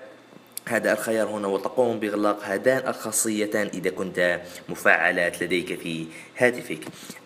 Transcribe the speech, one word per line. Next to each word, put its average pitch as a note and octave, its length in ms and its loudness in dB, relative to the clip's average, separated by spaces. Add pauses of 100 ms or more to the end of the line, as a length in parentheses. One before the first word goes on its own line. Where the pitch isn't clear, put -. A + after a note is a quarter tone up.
(680)
هذا G#2+ 240 2
الخيار A2 360 0
هنا G#2 200 -2
وتقوم A2+ 520 2
بإغلاق G#2 440 0
هاتان B2 440 2
الخاصيتان G#2+ 880 0
إذا F#2 160 -2
كنت F2+ 500 0 (280)
مفعلات F2 760 4
لديك F2 380 -2
في E2 260 -6 (300)
هاتفك. A#2+ 420 2 (480)